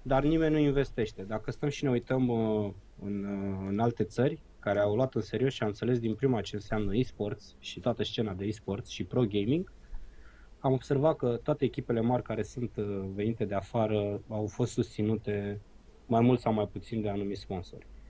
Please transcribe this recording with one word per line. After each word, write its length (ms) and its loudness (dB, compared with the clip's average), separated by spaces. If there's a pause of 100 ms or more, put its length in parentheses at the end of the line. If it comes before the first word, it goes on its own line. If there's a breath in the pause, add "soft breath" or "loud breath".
dar 220 2
nimeni 300 4
nu 60 4
investește. 600 2
Dacă 300 -6
stăm 180 -2
și 140 -4
ne 60 2
uităm, 380 2
uh, 440 2 (320)
în, 200 -4
uh, 460 -4
în 100 0
alte 240 2
țări 360 0 (200)
care 200 0
au 160 4
luat 200 0
în 60 0
serios 320 0
și 80 -6
au 60 2
înțeles 320 0
din 160 0
prima 260 2
ce 140 -8
înseamnă 400 -2
e-sports 640 -2
și 200 -12
toată 240 0
scena 300 -2
de 120 -6
e-sports 440 -4
și 140 -8
pro 180 0
gaming, 500 2 (880 soft breath)
am 140 4
observat 420 2
că 280 0
toate 220 2
echipele 360 0
mari 220 2
care 200 -2
sunt, 340 -6
uh, 360 -2
venite 320 0
de 100 -4
afară 760 0
au 180 -2
fost 240 -2
susținute 920 0 (440)
mai 160 4
mult 180 6
sau 140 0
mai 180 0
puțin 300 -6
de 80 -2
anumiți 320 -4
sponsori. 440 -8 (240 soft breath)